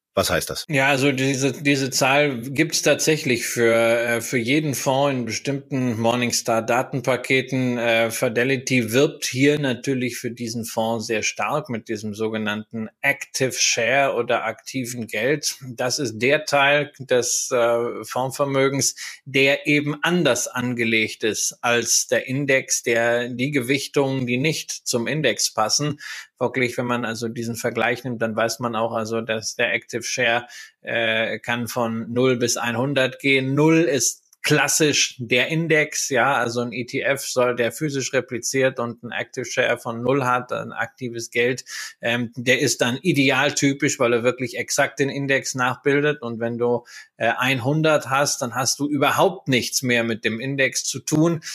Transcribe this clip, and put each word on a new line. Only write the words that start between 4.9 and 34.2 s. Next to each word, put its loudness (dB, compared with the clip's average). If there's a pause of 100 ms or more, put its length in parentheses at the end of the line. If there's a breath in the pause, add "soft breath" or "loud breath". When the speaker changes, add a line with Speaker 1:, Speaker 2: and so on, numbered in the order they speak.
Speaker 2:
in -2
bestimmten -4
Morningstar-Datenpaketen. 0
Äh, 2
Fidelity 0
wirbt 2
hier 4
natürlich -2
für -6
diesen -8
Fonds -2
sehr 0
stark -2
mit -6
diesem -6
sogenannten -4 (120)
Active -2
Share 2
oder 0
aktiven -8
Geld. -2 (120)
Das -4
ist -4
der 2
Teil 2
des, 0
äh, 2
Fondsvermögens, 0 (320 loud breath)
der 2
eben 2
anders 2
angelegt -2
ist -2
als 2
der 0
Index, 0
der 2
die -2
Gewichtungen, 0
die 0
nicht -2
zum -4
Index 0
passen, -2 (380 loud breath)
folglich, -2
wenn -2
man -2
also -6
diesen -6
Vergleich -2
nimmt, -6
dann -2
weiß 0
man -4
auch, -2
also, -2
dass -4
der 0
Active -6
Share, 0 (360 loud breath)
äh, -2
kann -4
von -4
null 4
bis 0
einhundert 0
gehen. 2
Null 6
ist 0 (180)